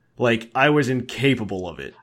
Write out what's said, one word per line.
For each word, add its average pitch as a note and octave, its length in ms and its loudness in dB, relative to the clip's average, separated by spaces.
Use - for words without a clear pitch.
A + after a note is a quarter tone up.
Like, A#2 360 0
I C3+ 160 4
was D3 200 4
incapable A#2 760 -2
of D2 120 -12
it. - 240 -12